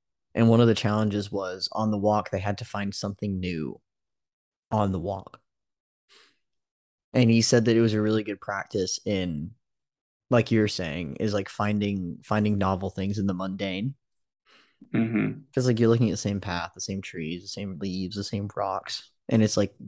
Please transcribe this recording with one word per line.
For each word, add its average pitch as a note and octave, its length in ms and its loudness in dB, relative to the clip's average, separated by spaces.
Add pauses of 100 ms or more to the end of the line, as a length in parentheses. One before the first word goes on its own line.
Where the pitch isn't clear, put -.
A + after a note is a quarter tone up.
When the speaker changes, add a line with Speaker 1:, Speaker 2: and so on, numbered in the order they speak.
(340)
Speaker 1:
And A2+ 140 6
one A2+ 120 8
of A#2+ 60 8
the A2+ 80 6
challenges G#2 580 0
was F#2+ 400 -4
on A2 180 0
the G#2 80 0
walk, G#2 320 2
they G2 100 -2
had G#2 180 -4
to A2+ 60 -8
find G2+ 300 -6
something G2+ 460 -6
new E2 400 -6 (880)
on G#2 220 2
the F#2 80 -2
walk. F#2+ 400 -8 (1700)
And B2 180 6
he A#2 100 6
said A2+ 240 4
that A2+ 120 4
it A2+ 40 6
was A2 140 4
a G#2+ 80 0
really G#2+ 220 0
good G2+ 160 -8
practice G2 640 -4
in, F2+ 460 -2 (760)
like A#2 220 4
you're A2 180 4
saying, D#2+ 480 -6
is, G#2+ 160 -2
like, G2 160 -2
finding, G2+ 760 -2
finding G#2+ 360 0
novel F#2+ 320 0
things G2 280 -4
in G2 80 0
the G2 80 0
mundane. F#2+ 600 -6 (1000)
Speaker 2:
Mm-hmm. A2+ 460 0 (140)
Speaker 1:
'Cause, B2+ 120 0
like, A#2 140 4
you're A2+ 80 6
looking A#2 220 4
at - 20 -2
the - 60 -4
same G2+ 220 -2
path, F2 340 -6
the - 80 -16
same G2 180 -6
trees, E2+ 420 -8
the G2 60 -18
same G2 300 -8
leaves, F#2 360 -6
the G2+ 80 -4
same G2+ 320 -6
rocks. - 560 -6 (180)
And A2+ 140 4
it's G#2+ 140 2
like, G2+ 180 0 (140)